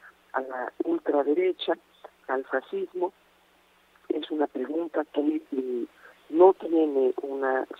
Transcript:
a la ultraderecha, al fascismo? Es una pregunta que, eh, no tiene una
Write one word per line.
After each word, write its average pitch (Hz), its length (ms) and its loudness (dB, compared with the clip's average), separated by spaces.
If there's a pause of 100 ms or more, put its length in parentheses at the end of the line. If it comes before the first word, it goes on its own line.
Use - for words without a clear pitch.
(340)
a 131 80 -2
la 131 320 -8 (100)
ultraderecha, 165 920 0 (540)
al 131 180 -2
fascismo? 180 680 -4 (920)
Es 151 240 -4
una 151 160 0
pregunta 156 680 -4
que, 156 280 0 (100)
eh, 127 340 -4 (440)
no 180 240 8
tiene 151 600 2 (100)
una 135 420 -2 (140)